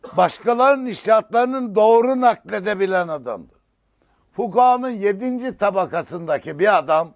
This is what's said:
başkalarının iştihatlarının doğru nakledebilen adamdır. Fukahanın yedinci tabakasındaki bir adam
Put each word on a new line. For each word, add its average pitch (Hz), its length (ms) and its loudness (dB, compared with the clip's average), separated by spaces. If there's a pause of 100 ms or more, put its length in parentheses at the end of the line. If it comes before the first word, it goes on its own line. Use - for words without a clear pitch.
(180)
başkalarının 240 680 2
iştihatlarının 233 880 -2
doğru 233 460 4
nakledebilen 190 880 -2
adamdır. 120 500 -10 (760)
Fukahanın 247 560 2
yedinci 233 680 -4
tabakasındaki 165 1000 -4
bir 196 180 4
adam 156 380 0